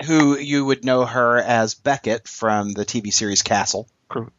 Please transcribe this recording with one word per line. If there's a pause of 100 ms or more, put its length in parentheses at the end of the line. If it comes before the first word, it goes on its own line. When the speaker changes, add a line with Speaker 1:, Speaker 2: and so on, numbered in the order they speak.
Speaker 1:
who
you
would
know
her
as
Beckett
from
the
T
V
series
Castle. (240)
Speaker 2:
Cr-, (140)